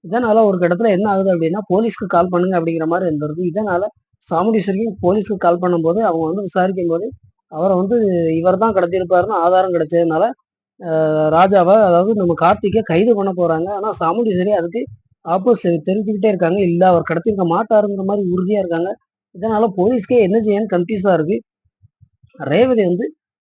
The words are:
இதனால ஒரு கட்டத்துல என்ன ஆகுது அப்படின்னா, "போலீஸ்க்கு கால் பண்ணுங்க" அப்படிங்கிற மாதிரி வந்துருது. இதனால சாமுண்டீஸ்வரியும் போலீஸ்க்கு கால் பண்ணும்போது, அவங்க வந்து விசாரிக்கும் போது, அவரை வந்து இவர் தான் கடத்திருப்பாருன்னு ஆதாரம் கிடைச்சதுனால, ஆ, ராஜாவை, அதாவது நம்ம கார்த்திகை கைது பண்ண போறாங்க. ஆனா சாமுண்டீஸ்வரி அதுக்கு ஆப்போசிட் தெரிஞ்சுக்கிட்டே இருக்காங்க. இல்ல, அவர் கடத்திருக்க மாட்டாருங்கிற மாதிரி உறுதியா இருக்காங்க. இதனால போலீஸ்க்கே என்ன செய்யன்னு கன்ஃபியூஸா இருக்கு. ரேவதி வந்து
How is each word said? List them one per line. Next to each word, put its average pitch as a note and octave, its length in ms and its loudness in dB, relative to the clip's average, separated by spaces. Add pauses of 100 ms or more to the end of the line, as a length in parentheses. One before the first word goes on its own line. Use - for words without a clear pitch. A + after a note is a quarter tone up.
இதனால A3 360 2
ஒரு F#3+ 140 0
கட்டத்துல F3 300 0
என்ன G3+ 220 0
ஆகுது F#3+ 260 0
அப்படின்னா, E3 220 -2 (160)
"போலீஸ்க்கு A3 340 -2
கால் F3+ 220 2
பண்ணுங்க" F3+ 300 0
அப்படிங்கிற E3 240 -4
மாதிரி E3 320 -2
வந்துருது. D#3 360 -4
இதனால F#3+ 320 -2 (500)
சாமுண்டீஸ்வரியும் G3+ 680 -2
போலீஸ்க்கு G3 360 0
கால் F3 200 2
பண்ணும்போது, F3 400 0
அவங்க E3 280 -2
வந்து F#3 160 -6
விசாரிக்கும் F#3 440 -2
போது, F3 240 -4 (360)
அவரை F3+ 300 -2
வந்து G3 200 0 (400)
இவர் F#3 200 2
தான் A3 160 0
கடத்திருப்பாருன்னு F3+ 580 0
ஆதாரம் F#3 420 2
கிடைச்சதுனால, E3+ 560 0 (560)
ஆ, E3 80 -4 (360)
ராஜாவை, F#3 540 4
அதாவது F#3 320 4
நம்ம F3 200 0
கார்த்திகை G3+ 480 0
கைது G#3+ 320 2
பண்ண G3 220 -2
போறாங்க. E3+ 320 -2
ஆனா G#3 220 -6 (100)
சாமுண்டீஸ்வரி F#3 500 0
அதுக்கு F#3 340 -2 (440)
ஆப்போசிட் F#3 640 0
தெரிஞ்சுக்கிட்டே G#3 360 -2
இருக்காங்க. F#3 340 0
இல்ல, F3 260 2
அவர் E3+ 160 4
கடத்திருக்க F#3 420 -2
மாட்டாருங்கிற G3+ 600 0
மாதிரி G3+ 320 -2
உறுதியா F#3+ 220 0
இருக்காங்க. F3+ 380 -4 (440)
இதனால A3 260 0 (100)
போலீஸ்க்கே A3+ 420 2
என்ன G3+ 200 4
செய்யன்னு G#3+ 340 0
கன்ஃபியூஸா F#3 400 0
இருக்கு. E3+ 300 0 (920)
ரேவதி G#3+ 520 2
வந்து F3+ 300 -2 (280)